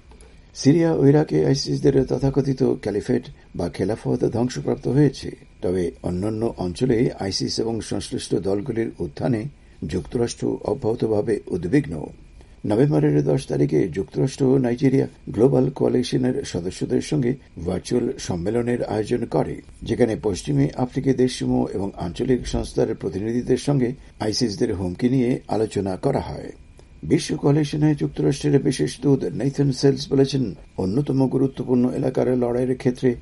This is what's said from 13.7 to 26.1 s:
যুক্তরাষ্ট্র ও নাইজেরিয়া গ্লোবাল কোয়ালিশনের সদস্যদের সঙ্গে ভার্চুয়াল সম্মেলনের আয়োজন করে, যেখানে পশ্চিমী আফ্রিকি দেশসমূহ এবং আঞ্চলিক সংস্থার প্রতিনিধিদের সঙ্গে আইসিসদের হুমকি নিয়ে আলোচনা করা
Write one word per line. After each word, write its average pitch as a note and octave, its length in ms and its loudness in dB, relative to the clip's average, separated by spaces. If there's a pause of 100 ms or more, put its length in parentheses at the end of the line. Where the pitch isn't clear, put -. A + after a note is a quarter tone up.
যুক্তরাষ্ট্র D3 580 -2
ও C3+ 120 4
নাইজেরিয়া B2+ 500 2 (200)
গ্লোবাল C3 420 4
কোয়ালিশনের B2 760 0
সদস্যদের - 560 -4
সঙ্গে C3 340 -2 (320)
ভার্চুয়াল A#2+ 520 -2
সম্মেলনের A#2 680 -2
আয়োজন A2+ 400 -2
করে, - 360 -2 (220)
যেখানে A2 400 2
পশ্চিমী C#3 540 0
আফ্রিকি B2+ 360 0
দেশসমূহ B2+ 540 0
এবং G2 300 -4
আঞ্চলিক B2 500 -2
সংস্থার A2+ 480 -2
প্রতিনিধিদের A2+ 600 -2
সঙ্গে C3 360 2 (280)
আইসিসদের A2 540 -2
হুমকি F2+ 340 -2
নিয়ে B2+ 400 2
আলোচনা G2+ 480 -2
করা C3 240 0